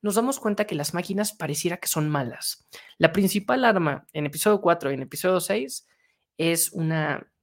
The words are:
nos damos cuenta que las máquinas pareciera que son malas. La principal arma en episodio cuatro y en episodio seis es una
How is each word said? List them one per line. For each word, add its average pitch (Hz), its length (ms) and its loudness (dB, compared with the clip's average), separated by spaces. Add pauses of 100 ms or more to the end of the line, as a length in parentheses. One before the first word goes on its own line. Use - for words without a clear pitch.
nos 208 140 0
damos 247 240 2
cuenta 208 260 0
que 196 80 -8
las 147 220 -4
máquinas 196 360 -2
pareciera 165 460 -4
que - 100 -8
son 151 220 0
malas. 135 580 -4 (300)
La 160 140 4
principal 208 520 2
arma 170 500 2
en 151 120 -2
episodio 196 360 2
cuatro 170 280 2
y 139 60 -2
en 131 80 -6
episodio 185 380 0
seis 240 460 -4 (520)
es 165 320 2
una 160 600 -2 (120)